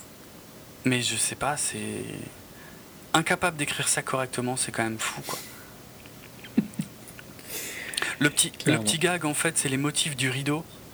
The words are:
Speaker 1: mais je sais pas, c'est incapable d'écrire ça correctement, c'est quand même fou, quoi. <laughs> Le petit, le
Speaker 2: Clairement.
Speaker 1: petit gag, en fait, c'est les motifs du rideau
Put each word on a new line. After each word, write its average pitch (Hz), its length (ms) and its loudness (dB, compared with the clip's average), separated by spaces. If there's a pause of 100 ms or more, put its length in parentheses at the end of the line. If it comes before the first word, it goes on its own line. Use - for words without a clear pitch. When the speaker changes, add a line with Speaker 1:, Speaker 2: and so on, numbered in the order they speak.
(840)
Speaker 1:
mais 127 160 6
je 120 160 2
sais - 180 2
pas, 143 220 0
c'est - 200 0 (1400)
incapable 170 440 4
d'écrire - 300 0
ça - 140 4
correctement, 127 540 0
c'est - 160 0
quand 117 120 2
même 113 160 0
fou, - 280 -2
quoi. - 100 -2 (1200)
<laughs> - 60 6 (1600)
Le 147 100 8
petit, - 300 2
le - 40 -6
Speaker 2:
Clairement. 151 200 6
Speaker 1:
petit 107 140 4
gag, 170 280 4
en 151 80 4
fait, 160 240 2
c'est 143 120 4
les 131 80 4
motifs 147 380 2
du 127 140 4
rideau 143 340 2 (300)